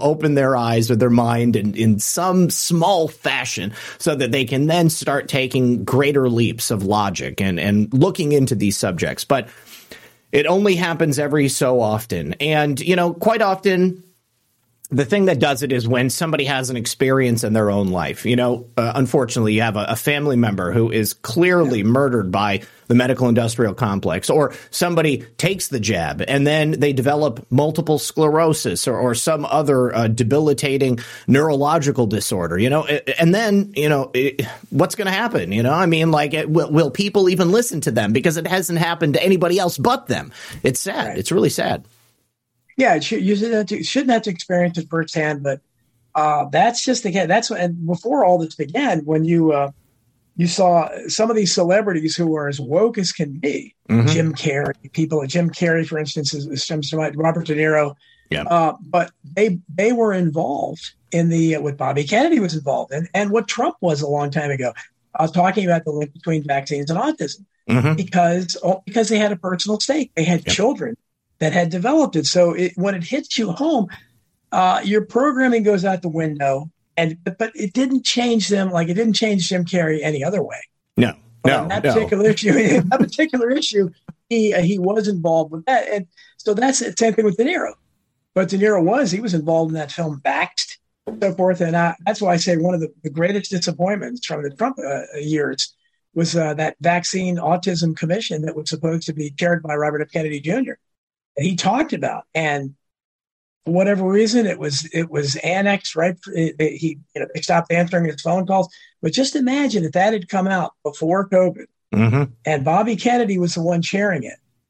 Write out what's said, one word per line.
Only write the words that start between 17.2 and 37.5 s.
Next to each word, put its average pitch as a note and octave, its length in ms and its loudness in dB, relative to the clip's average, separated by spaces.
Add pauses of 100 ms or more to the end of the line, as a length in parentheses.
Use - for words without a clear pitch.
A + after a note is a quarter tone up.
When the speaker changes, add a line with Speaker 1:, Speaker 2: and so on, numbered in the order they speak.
Speaker 1:
in G#2+ 100 0
their G#2+ 180 2
own G2+ 160 0
life. E2+ 380 -4
You A#2+ 100 2
know, B2 320 0 (100)
uh, A#2 180 0
unfortunately, A#2+ 600 0
you A2 60 2
have A2 160 0
a, G#2 120 -2
a A2+ 60 -2
family D3 400 0
member G2+ 380 0
who A2+ 180 2
is G#2+ 220 -2
clearly E3+ 680 2
Speaker 2:
Yeah. G2 60 0
Speaker 1:
murdered A#2+ 460 2
by G2 300 0 (260)
the A#2+ 60 2
medical B2+ 340 4
industrial A#2 460 2
complex, G2 560 -2
or C#3+ 240 2 (160)
somebody E3 480 0 (220)
takes F#3 300 -2
the B2+ 100 -4
jab F2+ 480 -2
and C#3 180 2
then D3+ 340 0
they C#3+ 140 2
develop C#3 560 0
multiple D#3 480 0
sclerosis D#3 920 0
or, A#2+ 80 -2
or A#2 200 0
some D3+ 300 -2
other, C#3 500 2
uh, A2+ 120 2
debilitating C3+ 920 2 (280)
neurological C#3+ 800 2
disorder, F#2 540 -2
you A#2+ 100 2
know, D3 180 0
a-, C#3 320 -2
and E3 140 6
then, G3+ 420 0
you D3+ 140 0
know, C#3 240 0
it, C3+ 300 -2 (260)
what's D3+ 240 2
gonna F#3+ 180 -4
happen? F3+ 400 -2
You A2 120 0
know, C3 100 2
I F3+ 140 2
mean, E3 240 2
like, D3 240 0
it, D#3 120 -2
will, D3+ 240 0
will D3+ 200 2
people G3+ 360 2
even F3+ 240 2